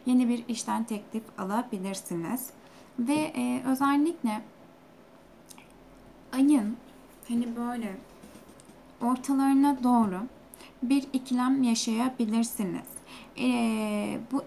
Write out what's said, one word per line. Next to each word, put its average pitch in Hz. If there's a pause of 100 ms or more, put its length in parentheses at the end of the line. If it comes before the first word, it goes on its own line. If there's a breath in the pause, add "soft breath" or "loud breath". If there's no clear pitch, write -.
Yeni 254
bir 240
işten 226
teklif 220 (160)
alabilirsiniz. 196 (480 loud breath)
Ve, 294
eee, 247
özellikle 277 (1900)
ayın 262 (520)
hani 233
böyle 240 (1040)
ortalarına 269
doğru 226 (640 loud breath)
bir 269
ikilem 254
yaşayabilirsiniz. 226 (480 loud breath)
Eee, 220 (120)
bu 269